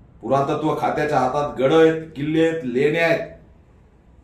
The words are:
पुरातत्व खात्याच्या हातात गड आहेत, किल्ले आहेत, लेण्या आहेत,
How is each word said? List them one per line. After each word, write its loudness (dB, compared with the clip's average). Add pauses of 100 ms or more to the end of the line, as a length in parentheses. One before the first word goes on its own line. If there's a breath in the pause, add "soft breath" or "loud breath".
(220)
पुरातत्व -2
खात्याच्या -2
हातात -2
गड 2
आहेत, 6 (140)
किल्ले 0
आहेत, -4
लेण्या 0
आहेत, 0 (960)